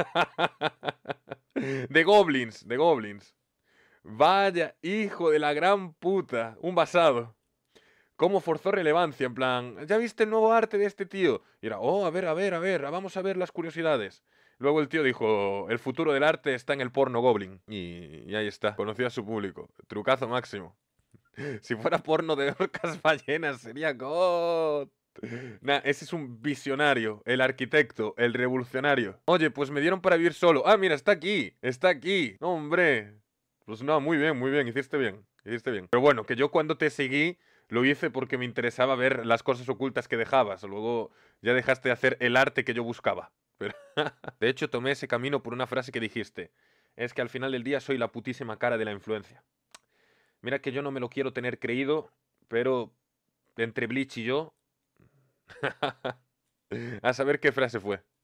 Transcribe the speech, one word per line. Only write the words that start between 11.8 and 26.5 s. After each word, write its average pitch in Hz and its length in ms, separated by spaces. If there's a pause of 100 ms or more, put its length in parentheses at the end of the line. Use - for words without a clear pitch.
a 165 60
ver, 180 160
a 160 80
ver, 185 200
a 165 40
ver, 175 240
vamos 175 340
a 185 60
ver 190 140
las 185 160
curiosidades". 160 720 (340)
Luego 147 220
el 143 80
tío 160 160
dijo, 101 680
"El 120 80
futuro 147 340
del 139 120
arte 147 300
está 127 180
en 139 80
el 127 100
porno 127 300
goblin". 101 480
Y, 87 600
y 98 60
ahí 107 140
está. 104 260
Conoció 110 320
a 123 40
su 120 140
público. 101 460 (160)
Trucazo 127 400
máximo. 113 500 (580)
<laughs> 131 280
Si 117 140
fuera 156 220
porno 160 360
de 139 140 (100)
orcas 170 420
<laughs> - 20
ballenas, 147 580
sería 143 320
God. 160 960 (720)
Nah, 139 240
ese 143 220
es - 80
un 123 260
visionario, 135 840